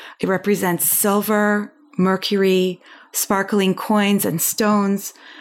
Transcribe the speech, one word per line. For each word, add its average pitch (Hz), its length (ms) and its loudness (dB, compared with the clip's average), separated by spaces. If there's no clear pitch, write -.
It 185 80 -2
represents 185 580 0
silver, 208 880 0
mercury, 185 840 0
sparkling 196 640 0
coins 202 500 0
and 165 160 -2
stones, 202 720 -2